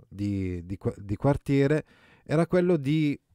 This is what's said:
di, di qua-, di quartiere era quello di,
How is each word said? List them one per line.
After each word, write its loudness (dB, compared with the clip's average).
di, -4
di -10
qua-, -6
di -8
quartiere 0
era 0
quello 2
di, 0